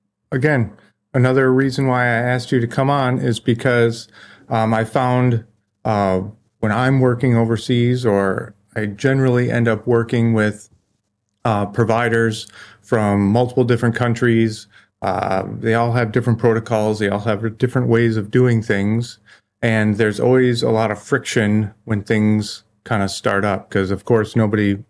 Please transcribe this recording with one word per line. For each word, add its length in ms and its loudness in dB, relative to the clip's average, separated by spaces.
again, 460 0
another 400 2
reason 360 0
why 160 0
I 100 0
asked 380 -2
you 80 2
to 80 -2
come 200 0
on 300 0
is 220 -2
because, 680 0
um, 240 0
I 120 0
found, 600 0
uh, 360 0
when 100 0
I'm 300 0
working 360 2
overseas, 680 0
or 480 -2
I 100 -4
generally 640 0
end 160 0
up 220 -2
working 460 2
with, 360 -2
uh, 220 0
providers 800 0
from 460 2
multiple 380 2
different 320 0
countries. 720 0
Uh, 440 -4
they 160 -2
all 180 0
have 180 0
different 280 0
protocols. 600 0
They 120 -2
all 100 -2
have 380 -4
different 280 0
ways 300 2
of 140 -6
doing 320 2
things. 560 -2
And 380 0
there's 200 0
always 440 2
a 80 0
lot 200 0
of 100 -8
friction 720 -2
when 180 -4
things 640 -2
kinda 240 -2
start 340 -2
up, 260 -4
'cause, 200 -2
of 160 -8
course, 280 0
nobody 560 0